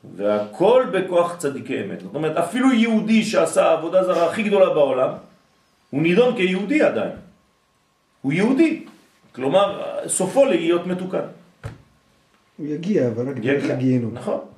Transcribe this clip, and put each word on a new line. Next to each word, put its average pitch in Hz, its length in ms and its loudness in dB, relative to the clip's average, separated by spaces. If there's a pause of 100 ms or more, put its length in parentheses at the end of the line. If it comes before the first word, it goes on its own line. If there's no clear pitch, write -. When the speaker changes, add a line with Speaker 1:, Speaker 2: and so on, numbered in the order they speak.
(160)
Speaker 1:
"והכל 127 760 2
בכוח 175 440 0
צדיקי 131 480 -6
אמת". 90 160 -10
זאת 98 140 -16
אומרת, 156 220 -4
אפילו 247 360 0
יהודי 220 500 2
שעשה 170 440 2
העבודה 165 380 2
זרה 170 260 2
הכי 208 120 -4
גדולה 196 280 4
בעולם, 135 420 2 (800)
הוא 143 120 -2
נידון 208 340 4
כיהודי 196 460 0
עדיין. 107 340 -2 (1040)
הוא 139 100 -2
יהודי. 269 520 2 (480)
כלומר, 175 500 0 (240)
סופו 226 380 2
להיות 170 420 0
מתוקן. 180 400 -6 (1300)
Speaker 2:
הוא 147 100 -12
יגיע, 151 420 0
אבל 120 200 -4
רק 135 80 -8
דרך 135 260 -2
Speaker 1:
יגיע. - 120 -2
Speaker 2:
הגיהנום. 127 400 0
Speaker 1:
נכון. - 260 -6 (180)